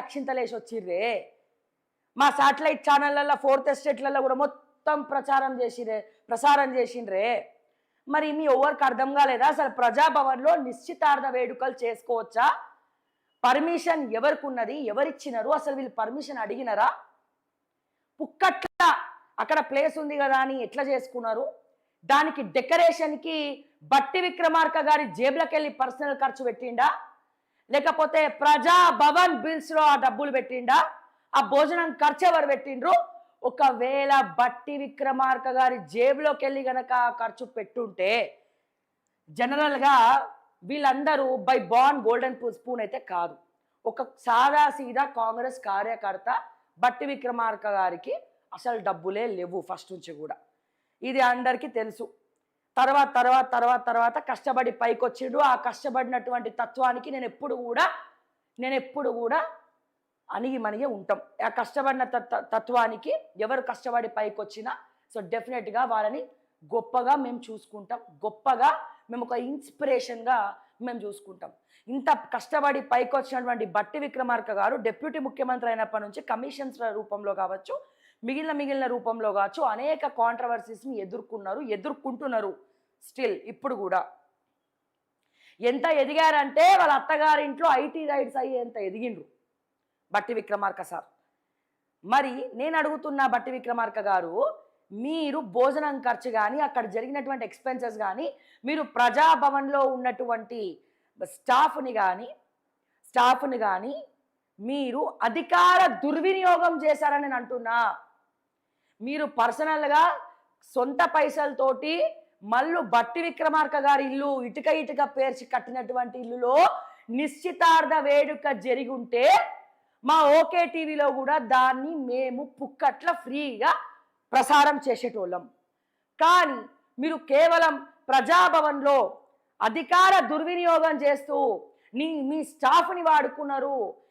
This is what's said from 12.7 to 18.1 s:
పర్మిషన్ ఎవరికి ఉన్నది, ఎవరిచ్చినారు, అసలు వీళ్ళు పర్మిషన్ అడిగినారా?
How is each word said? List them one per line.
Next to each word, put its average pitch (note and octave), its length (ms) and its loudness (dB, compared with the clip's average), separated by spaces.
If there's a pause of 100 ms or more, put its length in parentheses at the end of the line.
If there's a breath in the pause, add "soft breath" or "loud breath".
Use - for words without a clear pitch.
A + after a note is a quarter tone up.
పర్మిషన్ D#4+ 580 2 (160)
ఎవరికి C#4+ 320 0
ఉన్నది, B3 260 -6 (160)
ఎవరిచ్చినారు, C4 680 -4
అసలు D4 200 -6
వీళ్ళు B3+ 220 -8
పర్మిషన్ B3 440 -8
అడిగినారా? A#3 440 -2 (1300)